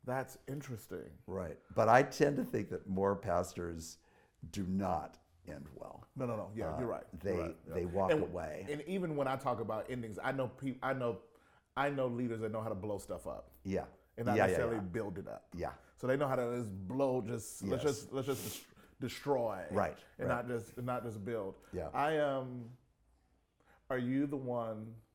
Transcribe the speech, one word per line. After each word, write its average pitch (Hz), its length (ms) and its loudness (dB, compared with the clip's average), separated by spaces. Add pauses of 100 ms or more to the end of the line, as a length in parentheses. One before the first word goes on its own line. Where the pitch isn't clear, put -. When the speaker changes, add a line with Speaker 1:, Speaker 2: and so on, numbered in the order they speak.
Speaker 1:
That's 127 320 -2 (100)
interesting. 120 640 -8 (180)
Speaker 2:
Right. 87 320 -4 (160)
But 110 140 8
I 123 140 12
tend 143 340 4
to 247 80 0
think - 240 -2
that - 180 -6
more 98 300 4
pastors 87 800 -2 (540)
do 98 160 -2
not 92 500 0 (300)
end 73 280 -10
well. - 300 -14 (120)
Speaker 1:
No, 131 100 -2
no, 117 100 -2
no. 98 180 -6
Yeah, 104 200 -2
Speaker 2:
Uh, 151 60 -2
Speaker 1:
you're 120 80 0
right. - 240 -4
You're 92 220 0
Speaker 2:
they, 87 60 2
Speaker 1:
right. 82 160 -2 (100)
Yeah. 95 80 -8
Speaker 2:
they 90 120 2
walk 92 240 4
Speaker 1:
And, 156 140 6
Speaker 2:
away. 80 460 -4
Speaker 1:
and 147 120 -4
even 180 340 -2
when 139 100 2
I 131 100 2
talk 127 220 0
about 110 320 -2
endings, 113 320 -4
I 131 100 0
know 131 160 0
peop-, 127 340 -6
I 135 100 2
know, 120 280 0 (540)
I 139 140 2
know 135 200 2
leaders 120 320 0
that 110 120 0
know 110 80 -2
how 110 80 -2
to 107 60 0
blow 101 240 -2
stuff 90 280 -8
up. 58 240 -8 (140)
Speaker 2:
Yeah. 92 220 0 (320)
Speaker 1:
And 117 80 0
not 104 100 6
Speaker 2:
Yeah, 107 60 8
yeah, 95 60 8
Speaker 1:
necessarily 104 280 4
Speaker 2:
yeah. 104 60 -2
Speaker 1:
build 95 340 -2
it 95 120 -8
up. - 260 -12
Speaker 2:
Yeah. 82 180 -2 (240)
Speaker 1:
So 123 100 -4
they 131 120 4
know 143 100 2
how 131 80 2
to 123 220 0
just 113 120 -4 (180)
blow, 127 340 2
just, 113 400 -6
let's 107 220 0
Speaker 2:
Yes. 143 160 2
Speaker 1:
just, - 120 -12
let's 131 140 -2
just 135 160 0 (580)
des-, 131 60 -2
destroy. 113 640 0
Speaker 2:
Right, 92 260 4 (220)
Speaker 1:
And - 100 0
Speaker 2:
right. 123 60 4
Speaker 1:
not 120 120 -2
just, 117 300 -4
and 123 80 -6
not 123 200 -2
just 107 200 -6
build. 101 300 -2 (180)
Speaker 2:
Yeah. 85 220 -4
Speaker 1:
I, 151 240 2
um, 131 500 -2 (1200)
are 131 80 2
you 131 280 2
the 143 100 -2
one 113 580 -2 (200)